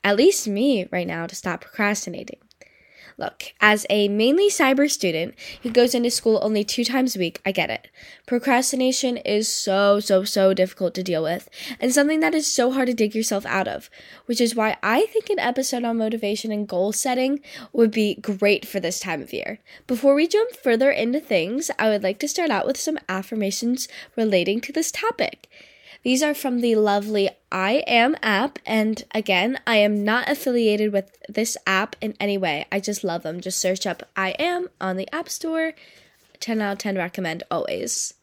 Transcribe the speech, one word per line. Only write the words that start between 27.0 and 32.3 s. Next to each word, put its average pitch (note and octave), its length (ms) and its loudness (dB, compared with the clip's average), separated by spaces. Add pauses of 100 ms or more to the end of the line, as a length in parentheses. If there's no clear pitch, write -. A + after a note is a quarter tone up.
I G3 380 0
Am A#3+ 340 4
app, A3 420 2
and A3 380 0 (100)
again, G#3+ 540 0
I A3+ 120 4
am G#3 260 4
not A#3 260 0
affiliated A3 600 2
with G3 260 -4 (100)
this G#3+ 280 -2 (100)
app F#3+ 340 0
in G#3+ 200 -6
any G3+ 180 0